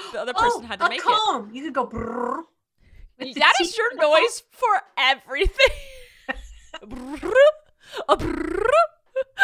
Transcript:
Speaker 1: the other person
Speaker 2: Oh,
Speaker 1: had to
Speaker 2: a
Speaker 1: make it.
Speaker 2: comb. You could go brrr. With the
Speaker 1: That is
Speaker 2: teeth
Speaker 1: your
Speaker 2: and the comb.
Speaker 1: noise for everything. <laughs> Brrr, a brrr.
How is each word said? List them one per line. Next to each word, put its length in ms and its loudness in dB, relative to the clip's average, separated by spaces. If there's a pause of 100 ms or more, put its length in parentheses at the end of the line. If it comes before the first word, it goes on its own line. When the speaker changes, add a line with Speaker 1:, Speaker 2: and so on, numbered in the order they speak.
(120)
Speaker 1:
the 80 -8
other 140 -6
person 300 0
Speaker 2:
Oh, 20 -16
Speaker 1:
had 140 -10
to 60 -2
Speaker 2:
a 40 4
Speaker 1:
make 80 -6
it. 60 -8
Speaker 2:
comb. 500 0
You 100 -12
could 80 -8
go 140 -2
brrr. 560 -6 (760)
With 160 -10
the 60 -2
Speaker 1:
That 220 6
is 60 0
Speaker 2:
teeth 100 -8
Speaker 1:
your 120 2
Speaker 2:
and 80 -12
the 40 2
comb. 200 4
Speaker 1:
noise 280 -4
for 320 0 (160)
everything. 800 0 (520)
<laughs> 560 -16
Brrr, 480 -10 (760)
a 80 4
brrr. 500 -4 (760)